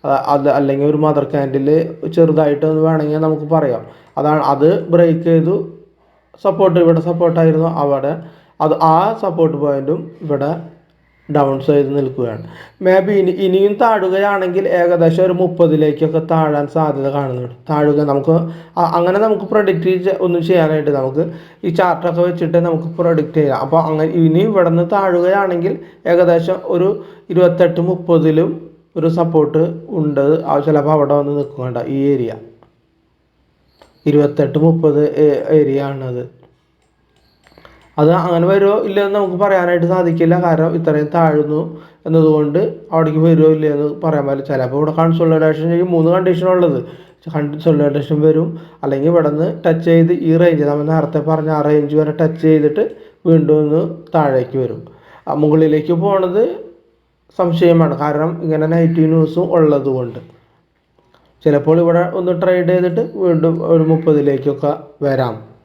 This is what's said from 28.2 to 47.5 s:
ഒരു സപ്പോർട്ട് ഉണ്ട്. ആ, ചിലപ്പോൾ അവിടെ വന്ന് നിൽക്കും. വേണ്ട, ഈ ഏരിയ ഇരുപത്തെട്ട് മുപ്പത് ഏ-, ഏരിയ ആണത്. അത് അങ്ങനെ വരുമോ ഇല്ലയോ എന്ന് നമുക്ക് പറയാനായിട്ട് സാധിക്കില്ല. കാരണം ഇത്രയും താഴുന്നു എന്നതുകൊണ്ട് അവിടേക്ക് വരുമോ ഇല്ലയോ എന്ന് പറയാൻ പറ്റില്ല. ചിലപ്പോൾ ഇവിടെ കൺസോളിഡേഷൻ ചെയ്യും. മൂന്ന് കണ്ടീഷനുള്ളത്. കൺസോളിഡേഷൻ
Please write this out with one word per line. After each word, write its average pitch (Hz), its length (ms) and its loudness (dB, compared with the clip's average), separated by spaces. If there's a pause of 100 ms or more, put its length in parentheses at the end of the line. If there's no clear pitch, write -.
ഒരു 165 120 -2
സപ്പോർട്ട് 165 680 0 (140)
ഉണ്ട്. 151 580 0
ആ, 147 140 0
ചിലപ്പോൾ 147 320 0
അവിടെ 147 220 2
വന്ന് 143 240 0
നിൽക്കും. 139 260 -8
വേണ്ട, 123 140 -6
ഈ 135 200 -6
ഏരിയ 135 360 -2 (1700)
ഇരുപത്തെട്ട് 147 540 0
മുപ്പത് 156 560 2
ഏ-, 151 440 2
ഏരിയ 139 220 0
ആണത്. 127 580 -10 (1600)
അത് 151 140 4
അങ്ങനെ 170 360 0
വരുമോ 196 320 2
ഇല്ലയോ 202 280 -2
എന്ന് 202 120 -2
നമുക്ക് 185 160 -4
പറയാനായിട്ട് 175 500 0
സാധിക്കില്ല. 170 560 0
കാരണം 165 340 0
ഇത്രയും 151 380 -2
താഴുന്നു 156 680 0 (260)
എന്നതുകൊണ്ട് 156 720 2 (160)
അവിടേക്ക് 160 280 0
വരുമോ 160 280 4
ഇല്ലയോ 156 260 2
എന്ന് 147 280 -4
പറയാൻ 151 260 -2
പറ്റില്ല. 139 180 -4
ചിലപ്പോൾ 131 320 -4
ഇവിടെ 151 140 -2
കൺസോളിഡേഷൻ 160 800 2
ചെയ്യും. 175 220 0
മൂന്ന് 165 200 2
കണ്ടീഷനുള്ളത്. 180 720 0 (520)
കൺസോളിഡേഷൻ 147 880 0